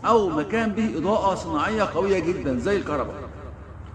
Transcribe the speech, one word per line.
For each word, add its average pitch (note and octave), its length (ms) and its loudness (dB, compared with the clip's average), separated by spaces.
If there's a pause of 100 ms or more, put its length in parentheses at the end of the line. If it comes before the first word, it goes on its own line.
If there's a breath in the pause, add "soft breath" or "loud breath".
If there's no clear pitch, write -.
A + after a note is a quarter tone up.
أو G#3+ 220 6
مكان G#3 440 0
به G#3+ 260 0
إضاءة F#3+ 360 2
صناعية F3 480 0
قوية F#3+ 360 2
جدًا C#3 400 0
زي F#3+ 180 2
الكهرباء. C#3 380 -2 (800)